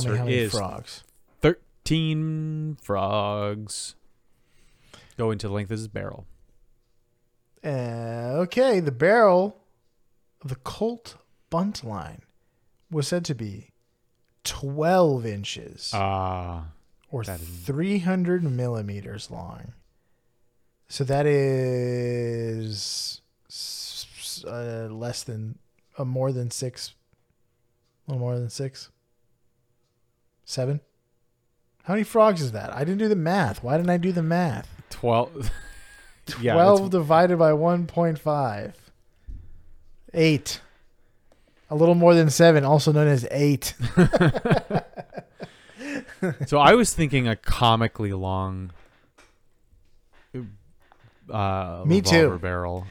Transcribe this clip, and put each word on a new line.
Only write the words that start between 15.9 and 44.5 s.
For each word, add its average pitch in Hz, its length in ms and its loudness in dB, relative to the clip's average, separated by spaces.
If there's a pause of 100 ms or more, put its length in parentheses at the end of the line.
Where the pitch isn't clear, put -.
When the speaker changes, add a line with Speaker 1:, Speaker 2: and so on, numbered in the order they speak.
Speaker 1:
Ah, 92 760 -4 (420)
Speaker 2:
or 127 140 -8
Speaker 1:
that 95 160 -8
is 82 80 -14
Speaker 2:
three 143 500 -4
hundred 180 460 0
millimeters 113 840 -6
long. 117 440 -14 (1120)
So - 160 -6
that 139 220 0
is 123 1900 -2 (280)
s-, - 580 -14 (120)
s-, - 260 -12
uh, 117 460 -10
less 117 320 -8
than, 110 340 -10 (400)
uh, 139 80 -6
more 131 280 -2
than 123 180 -4
six, - 440 -10 (1120)
a - 20 -8
little 131 100 -4
more 123 160 -4
than 120 140 -6
six, - 400 -10 (1500)
seven. 135 360 -4 (1040)
How 180 100 -2
many 220 80 0
frogs 214 400 4
is 127 100 -2
that? 104 220 -10
I 123 60 -6
didn't 180 180 -2
do 220 80 0
the 214 80 2
math. 170 480 0
Why 127 140 0
didn't 175 140 0
I 175 80 2
do 175 140 0
the 175 100 -2
math? 165 460 -2 (200)
Speaker 1:
Twelve. 120 680 0
<laughs> - 40 -12 (800)
Yeah, 120 140 2
Speaker 2:
Twelve 196 280 8
Speaker 1:
it's 196 80 -4
Speaker 2:
divided 175 500 4
by 156 140 6
one 170 340 0
point 170 280 0
five. 135 600 -4 (1400)
Eight. 160 460 2 (1120)
A 156 40 -4
little 170 220 6
more 170 180 8
than 165 160 6
seven, 165 340 8
also 147 280 4
known 151 160 6
as 127 240 2
eight. 143 480 2
<laughs> 120 40 -2 (2500)